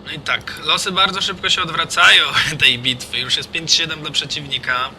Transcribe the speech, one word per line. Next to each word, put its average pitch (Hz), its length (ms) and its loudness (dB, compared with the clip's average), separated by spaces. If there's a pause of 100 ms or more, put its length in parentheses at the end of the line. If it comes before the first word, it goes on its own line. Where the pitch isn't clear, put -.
No 156 80 -12
i 151 80 -10
tak, - 440 -4
losy 175 280 0
bardzo 190 280 2
szybko 185 300 -4
się 190 120 2
odwracają 170 640 4 (200)
<laughs> 151 160 -4
tej 127 180 4
bitwy. 123 400 -4
Już 127 180 0
jest 143 140 -8
pięć 165 220 -2
siedem 156 280 0
dla 151 100 -8
przeciwnika. 135 880 -4